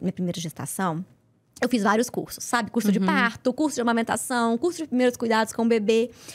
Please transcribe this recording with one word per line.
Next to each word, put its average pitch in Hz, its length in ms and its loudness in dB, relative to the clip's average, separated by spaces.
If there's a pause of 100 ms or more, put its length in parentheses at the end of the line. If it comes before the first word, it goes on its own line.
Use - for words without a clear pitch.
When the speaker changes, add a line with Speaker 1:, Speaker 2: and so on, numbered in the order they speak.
Speaker 1:
minha 180 120 -2
primeira 175 280 -4
gestação, 170 640 -4 (560)
eu 247 80 0
fiz 226 140 0
vários 214 260 2
cursos, - 340 -8
sabe? 233 280 -2
Curso 208 200 2
de 185 80 2
Speaker 2:
Uhum. 190 60 2
Speaker 1:
parto, 254 480 2
curso 302 220 -2
de 240 60 -2
amamentação, 233 760 0
curso 339 240 -2
de 302 60 -6
primeiros 247 280 2
cuidados 220 380 0
com 233 100 -2
o 233 40 4
bebê. 226 420 4 (260)